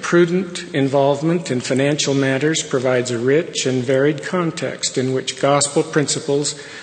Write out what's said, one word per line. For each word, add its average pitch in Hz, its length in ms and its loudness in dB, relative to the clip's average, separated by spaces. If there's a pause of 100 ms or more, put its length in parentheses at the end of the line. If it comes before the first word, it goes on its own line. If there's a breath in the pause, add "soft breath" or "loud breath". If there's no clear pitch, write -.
prudent 175 720 0
involvement 143 800 2
in 123 100 0
financial 139 540 0
matters 139 480 0
provides 127 480 0
a 120 80 -2
rich 139 480 0
and 127 160 0
varied 139 400 2
context - 720 -4
in 131 160 0
which - 260 -4
gospel 143 440 2
principles 143 760 -2 (240 loud breath)